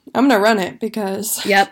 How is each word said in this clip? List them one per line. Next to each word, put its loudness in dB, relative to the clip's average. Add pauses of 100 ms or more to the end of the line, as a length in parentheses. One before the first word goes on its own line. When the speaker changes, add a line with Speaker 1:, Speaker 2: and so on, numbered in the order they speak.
(140)
Speaker 1:
I'm 2
gonna 4
run 2
it -6
because -6
Speaker 2:
Yep. 2